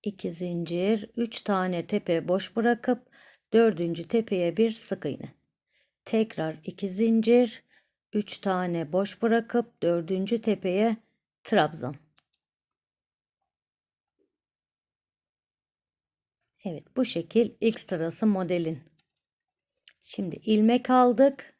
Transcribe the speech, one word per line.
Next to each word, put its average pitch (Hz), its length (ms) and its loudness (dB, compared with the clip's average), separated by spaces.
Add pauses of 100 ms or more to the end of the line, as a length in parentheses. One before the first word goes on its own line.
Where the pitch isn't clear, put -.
İki 202 280 -6
zincir, 175 840 -2
üç 233 240 2
tane 185 440 -2
tepe 180 420 -2
boş 190 280 -2
bırakıp 233 540 -2 (440)
dördüncü 170 540 0
tepeye 185 500 -2
bir 226 120 2
sık - 360 4
iğne. - 280 -8 (720)
Tekrar 160 580 -4
iki - 260 -8
zincir, 226 760 2 (500)
üç - 240 4
tane 175 560 -2
boş 196 280 2
bırakıp 233 640 -2
dördüncü 185 580 -2
tepeye 208 560 0 (460)
trabzan. 151 520 0 (4000)
Evet, 170 180 -10 (140)
bu 254 80 2
şekil 202 460 0 (100)
ilk 220 180 2
sırası 165 480 0
modelin. 175 560 -2 (1160)
Şimdi 185 340 -6
ilmek 220 540 0
aldık. 254 720 4